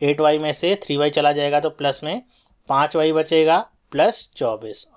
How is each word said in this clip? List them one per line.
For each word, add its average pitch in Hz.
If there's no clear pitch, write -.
एट 147
वाई 151
में 151
से 180
थ्री 147
वाई 147
चला 147
जाएगा 147
तो 156
प्लस 143
में 180
पाँच 143
वाई 160
बचेगा, 160
प्लस 156
चौबीस, 110